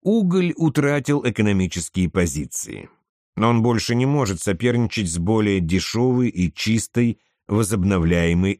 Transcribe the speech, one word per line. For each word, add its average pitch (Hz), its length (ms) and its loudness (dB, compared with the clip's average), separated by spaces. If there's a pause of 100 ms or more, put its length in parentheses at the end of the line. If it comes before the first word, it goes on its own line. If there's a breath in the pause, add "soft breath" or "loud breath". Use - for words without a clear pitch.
уголь 185 540 2
утратил 143 680 0
экономические 95 840 0
позиции. 71 800 -4 (460)
Но 107 120 2
он 117 140 2
больше 117 320 0
не 120 100 0
может 131 380 -2
соперничать 113 680 -2
с 82 60 -6
более 101 440 0
дешевой 117 680 0
и 90 240 -2
чистой 113 680 -2 (300)
возобновляемой 92 1120 2